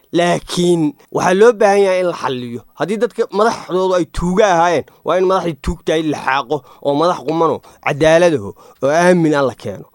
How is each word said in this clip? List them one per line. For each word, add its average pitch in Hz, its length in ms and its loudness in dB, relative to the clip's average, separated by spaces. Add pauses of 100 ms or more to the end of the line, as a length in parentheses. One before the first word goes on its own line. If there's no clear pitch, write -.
Laakiin 175 720 0 (300)
waxaa 175 220 0
loo 214 200 6
baahan 202 280 2
yahay 185 200 2
in 180 60 0
la 165 60 -4
xalliyo. 123 480 -8 (120)
Haddii 175 240 -4
dadka 226 340 -4
madaxdoodu 190 640 -2
ay 175 100 0
tuuga 180 420 0
ahaayeen, 170 380 2 (180)
waa 170 140 -2
in 190 80 2
madaxdii 175 360 -2
tuugtahay 165 420 -4
la 147 140 -4
xaaqo 139 400 -4 (260)
oo 143 100 0
madax 160 300 0
qumano, 156 340 0 (240)
cadaaladaho, 151 680 2 (300)
oo 135 80 0
aamin 170 440 2
ah 143 80 0
la 123 140 -2
keeno. 95 400 -12